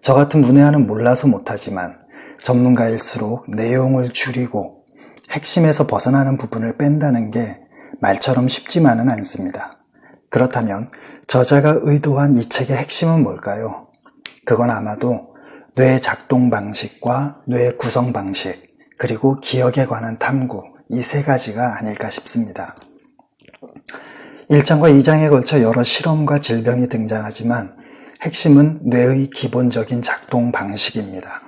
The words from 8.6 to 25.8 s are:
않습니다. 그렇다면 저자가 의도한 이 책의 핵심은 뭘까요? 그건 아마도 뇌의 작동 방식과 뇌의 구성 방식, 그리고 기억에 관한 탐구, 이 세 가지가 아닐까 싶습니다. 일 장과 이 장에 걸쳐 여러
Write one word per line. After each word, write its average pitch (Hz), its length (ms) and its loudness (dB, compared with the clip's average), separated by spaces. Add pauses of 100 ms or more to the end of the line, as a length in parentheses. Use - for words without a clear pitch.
않습니다. 98 640 -8 (560)
그렇다면 113 600 -2 (380)
저자가 143 540 4
의도한 143 560 2
이 117 80 2
책의 131 320 -2
핵심은 160 460 0
뭘까요? 110 680 -6 (560)
그건 120 260 2
아마도 110 640 -4 (420)
뇌의 131 260 4
작동 - 480 0
방식과 120 960 -6
뇌의 123 320 0
구성 120 340 -2
방식, 95 640 -8 (220)
그리고 135 420 -2
기억에 127 460 0
관한 113 320 -8
탐구, 127 580 -4 (120)
이 123 140 -4
세 143 200 -4
가지가 123 560 -2
아닐까 107 300 -8
싶습니다. - 680 -8 (1700)
일 147 160 4
장과 160 240 4
이 139 140 8
장에 156 260 4
걸쳐 143 320 4
여러 117 220 2